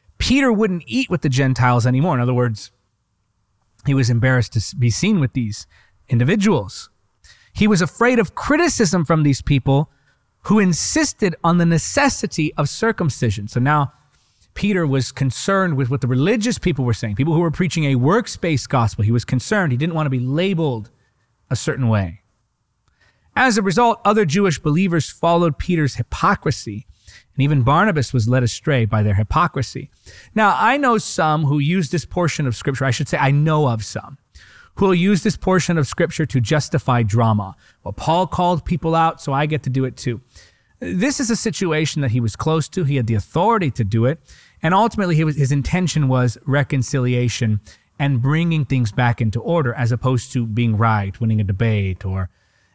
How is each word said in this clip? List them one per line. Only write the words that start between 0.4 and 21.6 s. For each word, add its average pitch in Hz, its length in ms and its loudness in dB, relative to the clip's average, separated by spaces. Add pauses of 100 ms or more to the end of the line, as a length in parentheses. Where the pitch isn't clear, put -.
wouldn't 190 340 0
eat 247 240 -4
with 175 120 -2
the 151 60 0
Gentiles 123 560 2
anymore." 131 300 2
In 123 60 0
other 123 120 0
words, 120 380 -2 (1120)
he 139 100 0
was 127 140 2
embarrassed 123 440 2
to 107 80 -2
s-, - 120 -6
be 120 180 0
seen 196 280 0
with 135 140 0
these 110 340 -6 (420)
individuals. 139 800 0 (640)
He 208 140 2
was 180 160 4
afraid 233 380 2
of - 160 -2
criticism 240 680 2
from 156 200 2
these 139 180 2
people 139 480 2 (520)
who 214 180 4
insisted 190 840 0
on 170 160 2
the 170 80 2
necessity 170 880 0
of 143 140 -2
circumcision. 127 800 -2
So - 100 -4
now 143 340 2 (600)
Peter 185 320 0
was 135 260 -2
concerned 175 640 0
with 131 140 -2
what 139 100 -2
the 127 60 -2
religious 196 520 0
people 143 260 -2
were 117 100 0
saying, 104 220 -6
people 151 180 0
who 165 60 2
were 165 100 0
preaching 160 360 -2
a 135 100 2
works-based 160 720 0
gospel. 113 360 0
He 110 80 2
was 120 120 0
concerned. 165 480 -2
He 120 60 -2
didn't 165 160 -2
want 156 120 -2
to 135 40 -2
be 127 100 -2
labeled 147 680 -2 (600)
a 123 60 -2
certain 127 320 -2